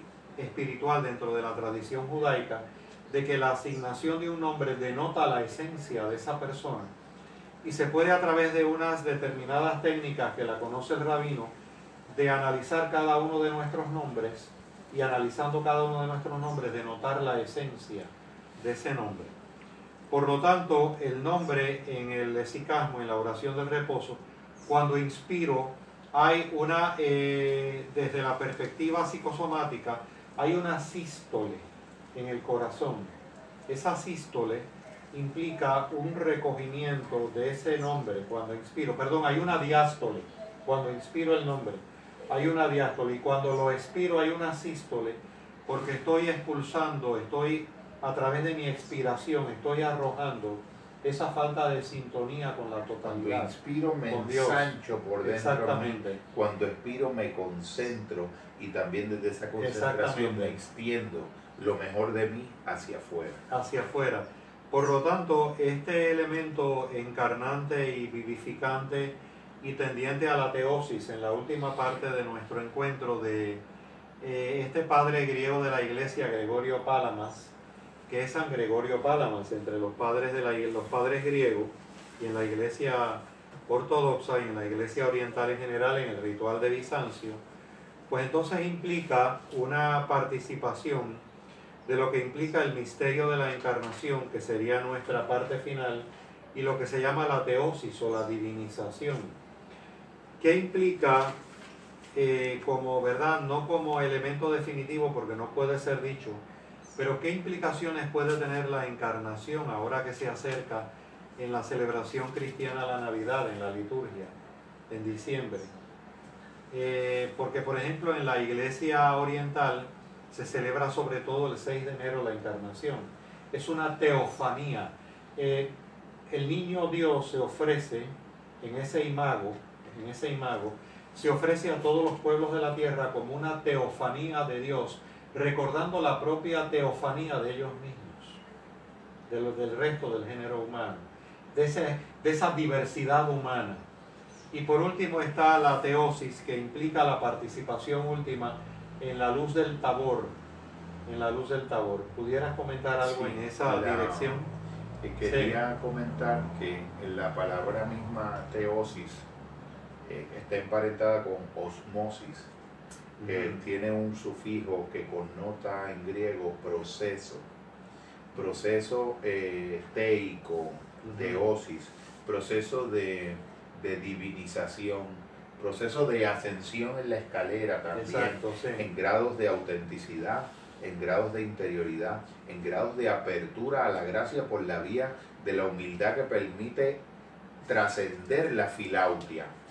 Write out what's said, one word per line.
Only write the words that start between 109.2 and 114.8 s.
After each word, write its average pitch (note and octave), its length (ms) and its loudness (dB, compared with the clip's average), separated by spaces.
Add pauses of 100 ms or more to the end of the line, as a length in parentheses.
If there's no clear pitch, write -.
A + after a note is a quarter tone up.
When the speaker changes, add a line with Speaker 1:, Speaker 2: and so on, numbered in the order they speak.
Speaker 1:
ahora A#2 340 -2
que B2 100 -6
se B2+ 160 -4
acerca A#2+ 600 -4 (500)
en B2 120 -4
la A#2 120 0
celebración B2 680 -2
cristiana C3+ 540 -4
la B2 160 0
Navidad, A#2 480 0
en G#2 100 -6
la G2+ 120 -2
liturgia, G#2 540 -4 (640)